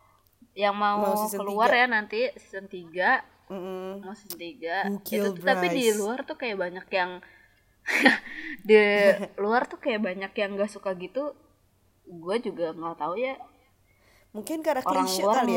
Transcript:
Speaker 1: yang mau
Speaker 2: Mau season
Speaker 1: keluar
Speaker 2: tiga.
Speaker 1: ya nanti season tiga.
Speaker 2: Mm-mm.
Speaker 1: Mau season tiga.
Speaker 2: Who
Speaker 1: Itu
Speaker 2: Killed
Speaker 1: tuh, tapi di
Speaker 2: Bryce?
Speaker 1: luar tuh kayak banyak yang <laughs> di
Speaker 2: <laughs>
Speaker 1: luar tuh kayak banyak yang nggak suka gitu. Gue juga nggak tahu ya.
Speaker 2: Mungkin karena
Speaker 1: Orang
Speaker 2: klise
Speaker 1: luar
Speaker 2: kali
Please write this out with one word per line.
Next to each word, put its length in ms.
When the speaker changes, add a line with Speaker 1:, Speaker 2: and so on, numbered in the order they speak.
Speaker 1:
yang 200
mau 280
Speaker 2:
Mau 160
season 240
Speaker 1:
keluar 240
Speaker 2:
tiga. 80
Speaker 1:
ya 160
nanti 280
season 320
tiga. 400
Speaker 2:
Mm-mm. 520
Speaker 1:
Mau 120
season 240
tiga. 480
Speaker 2:
Who 160
Speaker 1:
Itu 0
Speaker 2:
Killed 320
Speaker 1:
tuh, 80
tapi 240
di 160
Speaker 2:
Bryce? 160
Speaker 1:
luar 240
tuh 160
kayak 160
banyak 320
yang 240
<laughs> 840
di 60
Speaker 2:
<laughs> 320
Speaker 1:
luar 240
tuh 120
kayak 240
banyak 360
yang 160
nggak 160
suka 240
gitu. 400
Gue 320
juga 320
nggak 280
tahu 200
ya. 160
Speaker 2:
Mungkin 320
karena 220
Speaker 1:
Orang 220
Speaker 2:
klise 120
Speaker 1:
luar 200
Speaker 2:
kali 180